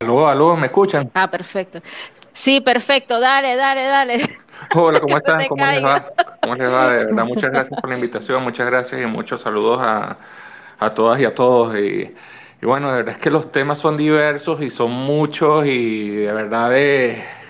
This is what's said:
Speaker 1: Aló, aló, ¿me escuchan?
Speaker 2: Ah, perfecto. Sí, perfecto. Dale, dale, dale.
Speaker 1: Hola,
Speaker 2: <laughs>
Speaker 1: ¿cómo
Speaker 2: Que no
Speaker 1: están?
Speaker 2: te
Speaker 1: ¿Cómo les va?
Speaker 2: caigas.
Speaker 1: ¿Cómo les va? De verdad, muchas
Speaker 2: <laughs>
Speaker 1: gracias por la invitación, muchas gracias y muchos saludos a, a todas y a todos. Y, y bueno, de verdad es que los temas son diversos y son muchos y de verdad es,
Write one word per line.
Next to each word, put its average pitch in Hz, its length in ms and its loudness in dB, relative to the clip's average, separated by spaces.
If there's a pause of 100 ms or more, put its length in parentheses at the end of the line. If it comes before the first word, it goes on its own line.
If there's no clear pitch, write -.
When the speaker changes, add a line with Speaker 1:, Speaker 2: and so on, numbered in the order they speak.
Speaker 1:
Aló, 127 280 4
aló, 156 280 4
¿me 147 100 0
escuchan? 160 480 2
Speaker 2:
Ah, 190 160 0
perfecto. 180 500 -8 (520)
Sí, 269 280 2
perfecto. 247 580 0
Dale, 262 380 2
dale, 269 300 0
dale. 269 340 0 (540)
Speaker 1:
Hola, 160 260 4
Speaker 2:
<laughs> - 0 -
Speaker 1:
¿cómo 151 80 -2
Speaker 2:
Que - 40 2
no 151 60 2
Speaker 1:
están? 160 200 2
Speaker 2:
te 160 100 -2
Speaker 1:
¿Cómo 139 160 -2
les 277 180 0
va? 143 180 2
Speaker 2:
caigas. - 120 -16 (300)
Speaker 1:
¿Cómo 123 120 -2
les 127 160 -2
va? 127 220 4
De 113 140 2
verdad, 110 180 0
muchas 123 260 -2
Speaker 2:
<laughs> - 20 -6
Speaker 1:
gracias 135 280 -2
por 131 80 -6
la 131 60 -4
invitación, 123 480 -4
muchas 123 240 -4
gracias 127 340 -2
y 123 60 -2
muchos 113 340 -6
saludos 110 400 0
a, 110 380 -2 (600)
a 110 140 0
todas 113 260 2
y 135 60 2
a 107 100 0
todos. 120 440 4
Y, 98 360 -4 (460)
y - 60 -6
bueno, 139 240 0
de 127 80 0
verdad 110 160 -4
es - 80 -14
que 156 80 0
los 156 200 -2
temas 147 280 -2
son 151 180 0
diversos 151 640 0
y 139 80 -4
son 117 220 -2
muchos 151 720 0
y 110 520 -2
de 104 180 -2
verdad 110 420 0
es, 131 460 2 (280)